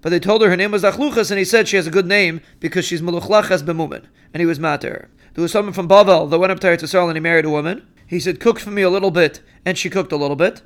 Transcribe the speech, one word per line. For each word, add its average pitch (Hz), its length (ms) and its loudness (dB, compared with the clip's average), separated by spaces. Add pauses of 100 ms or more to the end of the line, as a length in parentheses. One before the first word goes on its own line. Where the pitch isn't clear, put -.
But 170 80 -2
they 175 80 0
told 214 240 2
her 196 80 4
her 180 40 2
name 196 140 0
was 202 140 -2
Achluchas, 214 480 0
and 196 80 -2
he 185 60 0
said 220 220 2
she 196 100 0
has 165 100 0
a - 20 -6
good 185 160 0
name 175 360 0 (180)
because 165 260 -4
she's 165 160 -4
Meluchlachas 175 600 0
Bemumin. 160 400 -8 (320)
And 156 40 -8
he 170 60 0
was 165 140 -2
mater. 151 500 -6 (240)
There 156 80 -6
was 170 100 -2
someone 208 220 -2
from 180 140 -6
Bavel 180 420 6
that 165 80 2
went 185 140 2
up 185 80 -4
to 190 80 0
Eretz 170 160 2
Yisrael 175 240 0
and 165 80 -4
he 160 60 -6
married 165 240 2
a 156 40 -2
woman. 151 320 -4 (240)
He 180 140 -6
said, 180 200 -4
"Cook 226 200 0
for 208 100 -14
me 202 140 -2
a 185 60 2
little 196 200 0
bit," 160 300 0 (260)
and 180 140 -4
she 185 100 -4
cooked 185 220 -4
a 160 40 -4
little 143 200 -2
bit. 180 300 -2